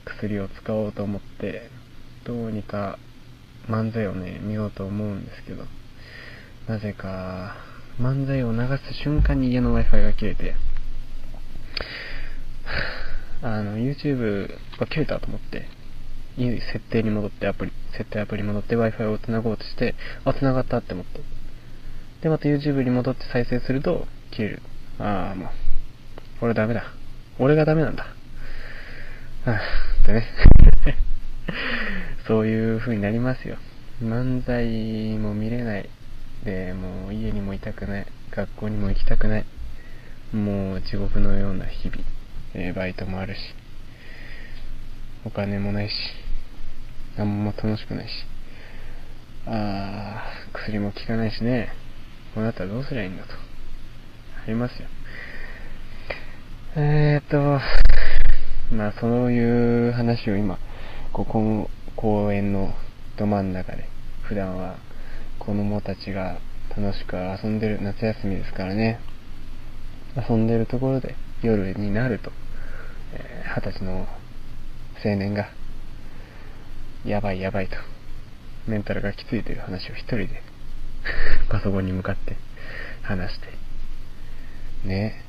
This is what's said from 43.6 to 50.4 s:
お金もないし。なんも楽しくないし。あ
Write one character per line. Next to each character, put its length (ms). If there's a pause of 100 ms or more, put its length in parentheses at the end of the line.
お 60
金 280
も 140
な 100
い 80
し。 40 (1200)
な 80
ん 200
も 120
楽 200
し 100
く 80
な 100
い 40
し。 180 (1200)
あ 760 (300)